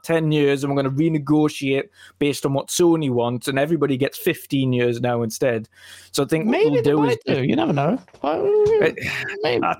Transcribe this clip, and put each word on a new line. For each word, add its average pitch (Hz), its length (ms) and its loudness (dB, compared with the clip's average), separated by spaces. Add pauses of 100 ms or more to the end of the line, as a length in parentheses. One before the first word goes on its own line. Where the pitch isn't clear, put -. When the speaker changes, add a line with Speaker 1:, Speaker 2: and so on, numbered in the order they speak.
Speaker 1:
ten 160 300 0
years 143 320 2
and 143 100 -2
we're 139 80 0
gonna 135 140 -2
renegotiate 151 920 0 (280)
based 143 280 0
on 139 80 0
what - 140 -4
Sony 165 420 2
wants 120 380 -2
and 135 100 -2
everybody 143 400 0
gets 135 180 -2
fifteen 135 560 -2
years 120 300 0
now 120 180 -2
instead." 117 480 -2 (440)
So 143 120 0
I - 20 -10
think 160 200 0
what 226 60 2
Speaker 2:
Maybe 370 180 2 (100)
Speaker 1:
they'll - 20 0
Speaker 2:
they - 80 2
Speaker 1:
do - 60 4
Speaker 2:
might 453 300 2
Speaker 1:
is - 100 0
Speaker 2:
do. 127 80 0
You 220 120 0
never 302 180 0
know. 151 240 0 (240)
Well, 349 240 -2
Speaker 1:
I, 415 480 2 (480)
Speaker 2:
maybe. 240 200 0
Speaker 1:
I 170 180 0